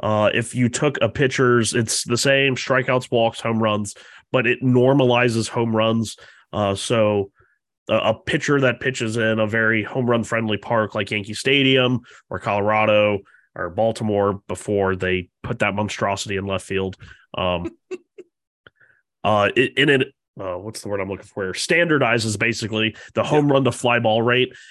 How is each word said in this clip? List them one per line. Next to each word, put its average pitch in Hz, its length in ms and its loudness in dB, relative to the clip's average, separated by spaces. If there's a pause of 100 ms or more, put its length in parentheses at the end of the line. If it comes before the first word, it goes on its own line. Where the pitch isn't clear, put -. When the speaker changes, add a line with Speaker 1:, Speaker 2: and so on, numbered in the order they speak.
Speaker 1:
uh, 107 320 2
if - 180 -4
you 120 160 2
took 139 320 -2
a 113 80 2
pitcher's, 123 640 2
it's 113 280 0
the 120 140 -2
same 135 400 2
strikeouts, 127 560 0
walks, 113 280 0
home 117 220 0
runs, 104 320 0 (380)
but 123 160 2
it 120 140 0
normalizes 123 840 4
home 117 280 -2
runs. 113 400 0 (360)
Uh, 98 220 0
so 104 560 0 (580)
a, - 60 0
a 110 200 2
pitcher 143 480 -2
that 123 180 0
pitches 123 360 -4
in 113 220 0
a 110 80 0
very 110 380 0
home 123 260 -2
run 117 140 0
friendly 110 320 -2
park 110 400 -2
like 104 160 -4
Yankee 104 220 -6
Stadium 131 640 2 (300)
or 92 100 -8
Colorado 104 800 2 (340)
or 90 160 -6
Baltimore 101 800 0
before 95 480 -2
they 92 320 -2 (160)
put 113 160 -8
that 101 160 0
monstrosity 101 600 -4
in 98 100 -6
left 95 200 -6
field. 95 300 -4 (420)
Um, 90 320 -2 (200)
<laughs> - 1300 -20
uh, 101 300 2
it, 131 220 2
and 147 140 4
it, 131 240 0 (260)
uh, 92 140 -8
what's 104 260 -12
the - 80 -12
word 101 120 -4
I'm 95 100 -6
looking 95 160 -10
for - 180 -8
here? 92 80 -4
Standardizes 120 840 2
basically 110 580 -2 (160)
the 185 100 0
home 147 260 2
Speaker 2:
Yeah. 143 60 4
Speaker 1:
run 135 100 4
to 123 80 2
fly 120 260 0
ball 113 240 2
rate. 123 320 2 (160)